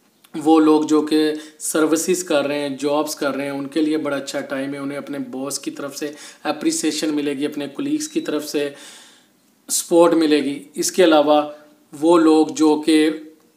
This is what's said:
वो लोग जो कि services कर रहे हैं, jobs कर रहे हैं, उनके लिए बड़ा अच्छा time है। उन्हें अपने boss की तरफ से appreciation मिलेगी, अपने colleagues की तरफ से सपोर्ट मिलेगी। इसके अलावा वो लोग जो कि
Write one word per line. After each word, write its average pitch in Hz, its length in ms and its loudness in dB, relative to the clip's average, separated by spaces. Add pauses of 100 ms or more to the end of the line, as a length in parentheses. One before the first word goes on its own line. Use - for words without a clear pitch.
(340)
वो 156 260 4
लोग 156 280 4
जो 151 160 4
कि 156 300 0 (280)
services 160 640 0
कर 143 220 0
रहे 147 140 -4
हैं, 139 180 -6
jobs 147 380 -2
कर 143 160 -4
रहे 135 140 -6
हैं, 139 80 -6
उनके 139 280 -4
लिए 151 180 0
बड़ा 139 180 -4
अच्छा 139 260 -6
time 139 300 -6
है। 139 80 -10
उन्हें 139 160 -8
अपने 139 220 -10 (120)
boss 135 260 -8
की 156 160 -8
तरफ 143 220 -12
से 147 200 -8 (300)
appreciation 156 680 -2
मिलेगी, 143 340 -2
अपने 143 220 -6
colleagues 147 380 -4
की 160 140 -4
तरफ 151 240 -4
से 143 280 -4 (960)
सपोर्ट 170 460 4
मिलेगी। 147 460 0 (160)
इसके 175 260 2
अलावा 151 360 6 (540)
वो 165 240 4
लोग 156 360 4
जो 151 260 4
कि 156 560 0 (220)